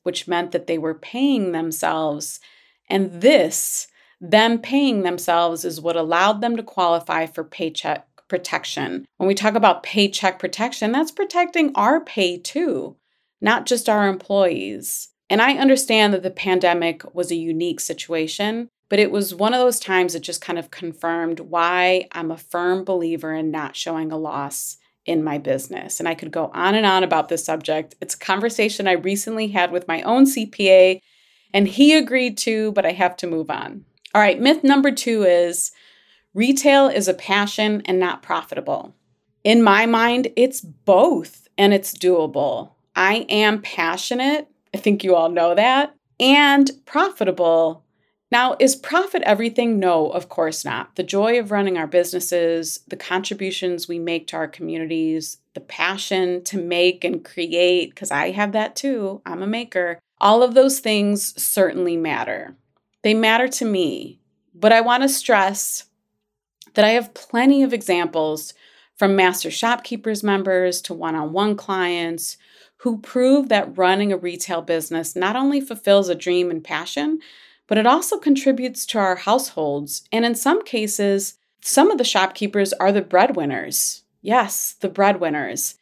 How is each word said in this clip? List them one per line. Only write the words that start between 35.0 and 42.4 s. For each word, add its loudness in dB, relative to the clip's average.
is 2
retail 4
is 0
a 0
passion -2
and 0
not -2
profitable. -8
In 4
my 6
mind, 0
it's 2
both, 2
and 6
it's 0
doable. 0